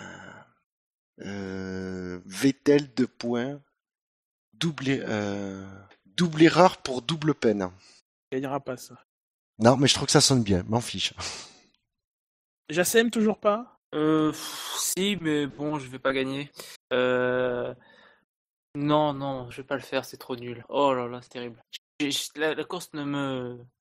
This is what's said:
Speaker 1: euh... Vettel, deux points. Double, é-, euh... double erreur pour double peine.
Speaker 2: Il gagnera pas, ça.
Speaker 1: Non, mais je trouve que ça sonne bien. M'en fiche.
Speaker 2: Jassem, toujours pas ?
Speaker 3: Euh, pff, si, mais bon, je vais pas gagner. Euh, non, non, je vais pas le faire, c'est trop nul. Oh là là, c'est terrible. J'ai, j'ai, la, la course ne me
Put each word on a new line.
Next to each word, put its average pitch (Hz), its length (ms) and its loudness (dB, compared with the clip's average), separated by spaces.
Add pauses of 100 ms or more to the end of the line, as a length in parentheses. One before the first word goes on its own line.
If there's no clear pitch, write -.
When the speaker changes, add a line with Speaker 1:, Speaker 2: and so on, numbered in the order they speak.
(1300)
Speaker 1:
euh... 95 1000 -8
Vettel, 135 680 2
deux 123 140 0
points. 120 520 -6 (920)
Double, 135 360 -4
é-, 135 160 0
euh... 101 600 -4 (500)
double 160 280 4
erreur 165 340 8
pour 127 240 -4
double 151 320 -2
peine. 101 360 2 (640)
Speaker 2:
Il 135 80 -4
gagnera 139 220 -4
pas, 127 160 -8
ça. - 180 -18 (640)
Speaker 1:
Non, 120 180 8
mais 135 100 4
je - 60 4
trouve - 140 0
que - 40 -2
ça 147 100 8
sonne 131 220 4
bien. 98 240 2
M'en 110 140 0
fiche. - 320 -6 (1600)
Speaker 2:
Jassem, 180 420 4
toujours 214 260 2
pas ? 214 400 0 (160)
Speaker 3:
Euh, 156 380 2
pff, - 460 -10
si, 196 440 0
mais 151 260 0
bon, 147 320 -4
je 131 80 -10
vais 127 120 -12
pas 135 120 0
gagner. 135 400 -2 (400)
Euh, 127 800 0 (1040)
non, 147 380 2
non, 135 360 -6
je 117 80 -16
vais 139 100 -14
pas 143 80 -2
le 127 60 -6
faire, 131 220 -4
c'est - 140 -16
trop - 180 -8
nul. 120 320 -12
Oh 139 260 2
là 123 140 -2
là, 123 140 -10
c'est - 80 -20
terrible. 120 320 -12 (400)
J'ai, 143 100 0
j'ai, - 140 -4 (100)
la, 156 180 0
la 151 120 -4
course 175 280 -8
ne 147 120 -6
me 135 520 -4 (240)